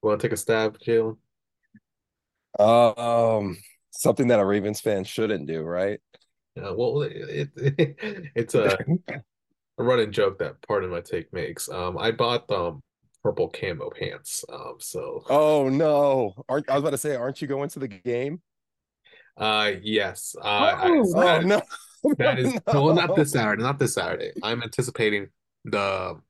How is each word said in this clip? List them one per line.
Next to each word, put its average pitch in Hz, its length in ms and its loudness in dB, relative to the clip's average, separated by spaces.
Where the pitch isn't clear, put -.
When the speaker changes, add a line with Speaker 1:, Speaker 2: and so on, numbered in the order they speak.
Speaker 1:
Wanna 104 160 0
take 110 140 -2
a 104 40 -4
stab, 110 440 -2
Jalen? 113 360 0
Speaker 2:
Uh, 117 800 6
um, 98 180 -4
something - 380 0
that 117 120 6
a 98 40 4
Ravens 107 360 0
fan 101 240 -2
shouldn't 104 420 -4
do, 80 160 -6
right? 90 380 -4
Speaker 1:
Yeah, 95 160 -10
well, 135 300 -2
it, - 540 -8
it, 139 420 0
<laughs> 196 360 -10
it's 117 220 -4
a, 101 200 2
Speaker 2:
<laughs> - 0 -
Speaker 1:
a 127 40 -4
running 117 280 2
joke 98 300 0
that 73 260 -6
Pardon 95 240 -2
My 87 100 -6
Take 85 320 -10
makes. 85 360 -8
Um, 90 300 -6
I 110 120 0
bought, 120 400 -2
um, 87 320 -4
purple 120 240 -2
camo 90 400 -8
pants. - 640 -10
Um, - 280 -14
so. - 500 -10
Speaker 2:
Oh, 147 400 4
no. 139 640 2
Aren't, 143 220 -2
I 135 60 0
was 143 80 2
about 151 80 0
to 139 80 -2
say, 147 180 -4
aren't 127 240 -6
you 147 80 -8
going 139 220 -4
to - 80 -14
the 135 100 -8
game? 123 540 -6
Speaker 1:
Uh, 107 380 0
yes. 104 560 -4
Uh, - 60 -16
I, 104 460 2
Speaker 3:
Oh. 294 140 6
Speaker 2:
Oh, 202 40 4
Speaker 1:
that, 170 260 4
Speaker 2:
no. 208 160 2
<laughs> - 300 -2
Speaker 1:
that - 200 4
is, 254 140 2
Speaker 2:
No. 226 80 -4
Speaker 1:
well, 160 100 8
not 175 220 4
this 143 160 4
Saturday. 107 300 2
Not 135 160 0
this 123 160 2
Saturday. 85 380 -4
I'm 117 200 -2
anticipating 107 680 -2
the 98 640 -2